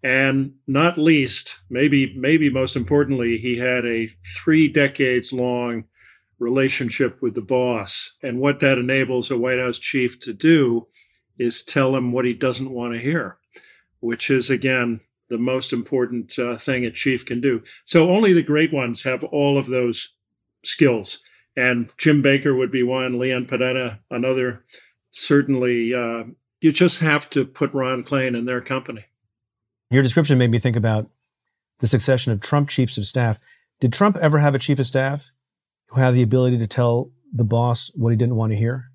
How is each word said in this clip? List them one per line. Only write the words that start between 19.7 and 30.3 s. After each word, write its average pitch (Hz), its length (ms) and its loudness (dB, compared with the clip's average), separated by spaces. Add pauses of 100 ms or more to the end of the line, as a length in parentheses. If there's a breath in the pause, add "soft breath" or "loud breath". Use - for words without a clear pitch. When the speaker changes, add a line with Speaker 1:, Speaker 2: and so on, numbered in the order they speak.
Speaker 1:
skills. 120 540 0 (380 soft breath)
And 123 420 0
Jim 147 240 4
Baker 139 320 2
would 127 160 0
be 127 140 0
one, 127 340 -2
Leon 127 280 -2
Panetta, 127 520 -4 (100)
another. 127 540 -4 (480 loud breath)
Certainly, 127 840 0
uh, 117 300 -6 (360)
you 156 100 4
just 165 300 2
have 151 300 0
to 139 140 0
put 143 300 -4
Ron 131 300 -4
Klain 131 340 -2
in 117 60 -6
their 123 160 -4
company. 127 460 -8 (840)
Speaker 2:
Your 131 120 6
description 139 360 4